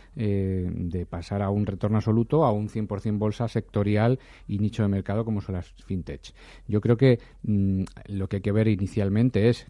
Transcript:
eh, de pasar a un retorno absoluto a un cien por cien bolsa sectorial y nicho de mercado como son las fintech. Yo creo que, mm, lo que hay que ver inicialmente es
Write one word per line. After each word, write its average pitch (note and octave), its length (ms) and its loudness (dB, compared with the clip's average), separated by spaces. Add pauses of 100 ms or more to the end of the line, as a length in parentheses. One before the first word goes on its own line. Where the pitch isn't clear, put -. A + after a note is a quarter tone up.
(160)
eh, F#2+ 540 -2
de F2 360 -6
pasar F2 340 -6
a G2 80 0
un G2+ 160 0
retorno G2+ 320 -2
absoluto A2+ 480 2
a A#2 80 4
un G#2 160 -2
cien G#2+ 180 -6
por G2 140 -6
cien G#2+ 180 -2
bolsa G#2+ 300 -2
sectorial G#2+ 720 0 (280)
y G2+ 120 -4
nicho G#2+ 240 -2
de G2+ 60 2
mercado G2+ 360 -2
como A2 160 -4
son F#2+ 140 -8
las F2 180 -8 (140)
fintech. - 480 -8 (340)
Yo G#2 140 2
creo A#2+ 160 4
que, C3 220 6 (220)
mm, G2 420 2 (240)
lo F#2+ 200 -4
que G#2 80 -4
hay F#2+ 60 -4
que G2+ 100 0
ver A2 160 4
inicialmente G2+ 800 2
es - 220 0